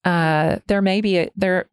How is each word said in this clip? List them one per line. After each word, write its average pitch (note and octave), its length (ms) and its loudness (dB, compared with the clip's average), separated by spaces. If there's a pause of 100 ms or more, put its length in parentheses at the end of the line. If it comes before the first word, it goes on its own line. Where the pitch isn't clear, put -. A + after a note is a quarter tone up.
Uh, D#3+ 520 0 (100)
there G3+ 140 0
may G3 180 0
be G3+ 180 0
a, E3 160 0
there, F#3 400 -2